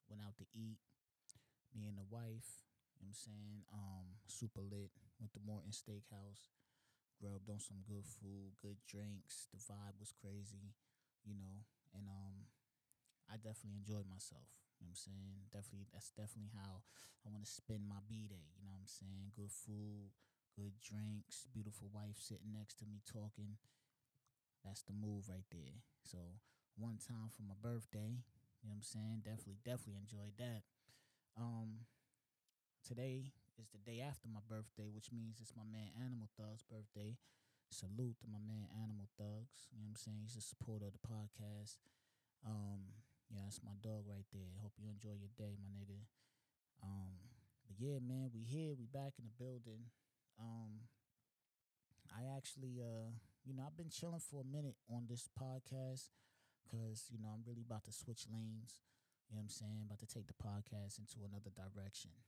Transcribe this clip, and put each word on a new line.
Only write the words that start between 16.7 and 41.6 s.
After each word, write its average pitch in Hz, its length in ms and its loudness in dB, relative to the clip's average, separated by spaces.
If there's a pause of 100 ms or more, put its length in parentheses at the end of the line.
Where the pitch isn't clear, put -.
I 107 80 -2
wanna 104 160 0
spend 104 400 2
my 101 160 0
B-Day, 98 560 -2
you 98 80 -6
know 98 80 -6
what 95 80 -8
I'm - 160 -8
saying? 98 320 -2
Good 104 240 -2
food, 104 560 0 (400)
good 101 320 0
drinks, 107 640 2
beautiful 107 400 0
wife 104 320 0
sitting 107 320 0
next 107 320 -2
to - 20 -2
me 104 220 -2
talking. 104 480 0 (1120)
That's 98 160 -2
the - 80 -2
move 104 400 4
right 92 160 -2
there. 82 320 -6 (240)
So, 90 400 -4 (320)
one 110 240 2
time 110 320 0
for - 80 -10
my 98 160 0
birthday, 113 640 4 (440)
you 107 80 0
know 104 80 0
what - 80 -2
I'm - 80 0
saying? 110 320 6
Definitely, 104 320 0
definitely 110 400 2
enjoyed 104 400 -4
that. 120 240 4 (720)
Um, 113 480 2 (960)
today 131 480 2 (320)
is 110 80 -10
the 101 160 -12
day 117 160 2
after 139 240 0
my 110 160 0
birthday, 110 480 0
which 107 240 -2
means 113 240 0
it's 113 160 -8
my 110 160 -4
man 110 240 0
Animal 117 400 2
Thug's 107 320 -4
birthday. 107 560 -2 (480)
Salute 117 560 4
to - 80 -6
my 104 80 0
man 107 320 2
Animal 107 480 0
Thugs, 107 480 -2
you 110 160 -4
know 107 80 0
what 113 80 -2
I'm - 0 -
saying? 107 240 0
He's 113 160 0
a - 80 -2
supporter 107 400 2
of 95 80 -2
the - 80 -6
podcast. 107 720 0 (640)